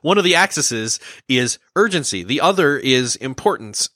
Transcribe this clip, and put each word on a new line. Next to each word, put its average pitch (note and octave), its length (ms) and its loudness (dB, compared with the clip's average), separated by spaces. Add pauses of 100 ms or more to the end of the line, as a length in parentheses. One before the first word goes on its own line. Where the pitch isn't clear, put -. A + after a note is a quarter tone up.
one F3+ 160 2
of G3 60 2
the F3+ 100 4
axes B2+ 680 0 (300)
is B2 280 0 (180)
urgency. E3+ 480 0
The A#2+ 180 -4
other E3+ 340 2
is B2+ 400 0
importance. C3 800 -4